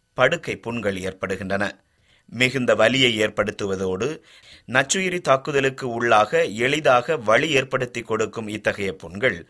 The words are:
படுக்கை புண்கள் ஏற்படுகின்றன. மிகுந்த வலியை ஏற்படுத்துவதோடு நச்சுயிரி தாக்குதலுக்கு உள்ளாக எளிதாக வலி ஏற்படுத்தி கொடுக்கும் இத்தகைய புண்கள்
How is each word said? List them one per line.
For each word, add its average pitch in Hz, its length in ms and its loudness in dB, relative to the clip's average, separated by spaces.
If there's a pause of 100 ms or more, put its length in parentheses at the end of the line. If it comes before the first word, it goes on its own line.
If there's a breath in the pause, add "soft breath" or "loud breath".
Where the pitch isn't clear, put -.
(180)
படுக்கை 131 380 2
புண்கள் 104 440 -6
ஏற்படுகின்றன. 95 640 -4 (680)
மிகுந்த 120 420 2
வலியை 120 420 4
ஏற்படுத்துவதோடு 101 920 -2 (600 loud breath)
நச்சுயிரி 175 520 -2
தாக்குதலுக்கு 135 680 0
உள்ளாக 117 540 4 (160)
எளிதாக 139 600 2
வலி 120 300 2
ஏற்படுத்தி 127 520 -2
கொடுக்கும் 110 460 -4
இத்தகைய 101 460 -4
புண்கள் 92 440 -4 (120)